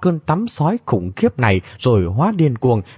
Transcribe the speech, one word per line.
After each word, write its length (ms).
cơn 180
tắm 300
sói 380
khủng 300
khiếp 220
này 220
rồi 260
hóa 320
điên 220
cuồng 240